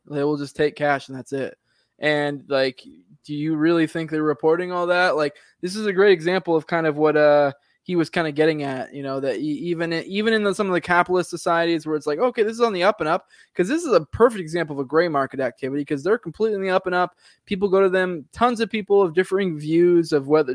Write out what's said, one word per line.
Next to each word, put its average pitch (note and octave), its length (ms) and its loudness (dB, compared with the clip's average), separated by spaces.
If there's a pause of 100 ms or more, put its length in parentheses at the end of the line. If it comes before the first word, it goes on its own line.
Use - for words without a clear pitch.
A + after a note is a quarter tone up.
(100)
They C#3+ 140 -4
will D3 140 -2
just C#3+ 180 -12
take D3+ 180 0
cash C#3+ 340 -2
and C3 80 -14
that's B2+ 160 -14
it. C3 240 -6 (440)
And, D3 480 -2
like, C3+ 340 -2 (420)
do D3+ 100 -12
you D3+ 200 -4
really D#3+ 320 2
think D#3+ 240 -8
they're D#3 120 -2
reporting D#3+ 500 0
all F3 160 -2
that? F3 280 2
Like, D3 200 -2 (240)
this F3+ 160 -8
is G#3+ 100 -6
a G3+ 60 0
great G3 200 6
example F3 440 0
of D3+ 100 -2
kind E3 200 -2
of D3 100 0
what, D3+ 200 4
uh, D3 360 6 (300)
he F3+ 140 -4
was D#3+ 140 0
kinda E3 200 -2
getting D3+ 320 0
at, C3 320 -8
you C#3+ 80 -10
know, C3+ 160 -6
that C3 200 -2
e-, D3 200 -4 (120)
even, E3+ 220 -4
even G3 400 -2
in G#3+ 120 0
the, G3 100 0
some G3+ 140 -4
of F3+ 60 0
the E3+ 60 0
capitalist F3 480 0
societies E3+ 580 -2
where D#3 100 -2
it's C#3+ 100 -10
like, D3+ 140 -2
"Okay, A#3+ 220 0
this A3 100 0
is A3+ 80 -10
on A#3 120 2
the F3+ 120 -2
up G#3+ 160 2
and D#3 80 -2
up," E3+ 200 -2 (260)
'cause F3+ 140 0
this D#4+ 140 -2
is D4 100 -2
a E3 140 4
perfect A3 340 2
example D#3 360 -6
of C#3 40 -4
a C#3 40 -6
gray D#3 240 0
market C#3 320 -2
activity, C3+ 440 -4
'cause C#3+ 200 -4
they're G#3 140 0
completely G#3+ 380 -4
on F#3+ 60 -4
the F#3+ 80 -2
up F#3 160 0
and F3+ 80 -2
up. F3+ 220 0 (300)
People G3+ 220 -2
go F#3+ 120 4
to G3 80 4
them, F#3 440 -2
tons A#3+ 280 0
of A3+ 100 -2
people G3+ 320 2
of E3 120 0
differing F#3 440 0
views E3 540 2
of C#3 160 0
whether D3 260 2